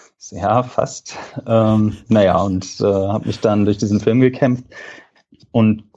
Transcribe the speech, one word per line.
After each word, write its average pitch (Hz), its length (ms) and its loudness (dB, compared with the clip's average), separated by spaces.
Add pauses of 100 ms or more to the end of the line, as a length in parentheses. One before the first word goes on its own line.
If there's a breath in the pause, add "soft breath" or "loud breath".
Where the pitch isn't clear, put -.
(180 soft breath)
Ich - 80 -20
so, - 100 -18
"Ja, 110 280 0
fast." - 520 -8 (300 loud breath)
Ähm, 110 500 2 (120)
naja, 98 320 4
und, 92 400 -4
äh, 110 40 0
hab 98 420 -2
mich 110 140 -6
dann 104 240 2
durch 101 140 0
diesen 104 220 0
Film 117 200 2
gekämpft. 127 440 0 (880 loud breath)
Und 110 320 2 (120)